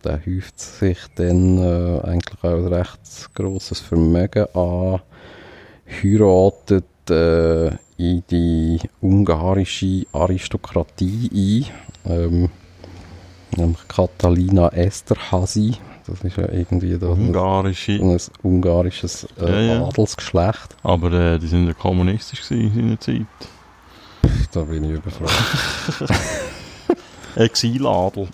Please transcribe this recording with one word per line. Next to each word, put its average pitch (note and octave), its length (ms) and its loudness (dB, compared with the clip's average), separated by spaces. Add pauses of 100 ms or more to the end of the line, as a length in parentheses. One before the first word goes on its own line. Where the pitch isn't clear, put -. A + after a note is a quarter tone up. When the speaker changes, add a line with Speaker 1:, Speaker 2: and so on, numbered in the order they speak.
Speaker 1:
der D2+ 200 -4
häuft F#2 360 -8
sich - 380 -2 (180)
dann, F2+ 420 4
äh, F2 480 0
eigentlich F2 380 -4
auch F2 140 0
ein F2 140 -2
recht - 640 -6
grosses F#2+ 460 -6
Vermögen F2 760 2
an, F2+ 460 0 (1000)
heiratet, G2 840 4 (260)
äh, E2 640 2 (220)
in F2 320 0
die E2 520 2 (200)
ungarische F#2+ 1120 2
Aristokratie F#2+ 1600 -2 (340)
ein, F#2 80 -4
ähm, F2 380 0 (1040)
nämlich E2+ 300 -2
Catalina F2+ 840 2
Esterházy. G2+ 1040 -2 (300)
Das F2+ 200 -12
ist F#2 120 -6
ja F2+ 120 -2
irgendwie F2+ 500 -2
da F2+ 120 -4
Speaker 2:
Ungarische. F#2+ 840 0
Speaker 1:
ein F#2 260 4 (240)
ungarisches, F2+ 840 0 (120)
äh, E2+ 80 -2 (200)
Speaker 2:
Ja, A#2 60 2
ja. A#2 120 0
Speaker 1:
Adelsgeschlecht. - 960 -2
Speaker 2:
Aber, F2 300 0
äh, E2+ 260 2
die E2 80 -6
sind F2 220 2
ja E2+ 40 -2
kommunistisch F#2 720 -2
gewesen A2+ 340 -2
in A#2 60 -2
seiner A2+ 180 -2
Zeit. A#2+ 260 -4 (1000)
Speaker 1:
Pff, - 220 0
da E2+ 140 -4
bin D#2 220 -4
ich D#2 60 -2
überfragt. F#2 1200 -4
Speaker 2:
<laughs> - 1300 -6
Exiladel. A2+ 960 0